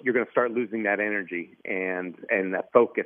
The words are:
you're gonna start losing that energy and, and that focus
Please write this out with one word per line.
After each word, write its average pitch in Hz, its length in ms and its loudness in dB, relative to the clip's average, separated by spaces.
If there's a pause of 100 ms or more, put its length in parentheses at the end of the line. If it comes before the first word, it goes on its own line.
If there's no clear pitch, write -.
you're 127 120 -2
gonna 117 180 0
start 123 200 2
losing 110 320 -2
that 101 180 2
energy 90 640 -4
and, 92 500 -4 (140)
and 95 240 0
that - 180 -4
focus 120 340 4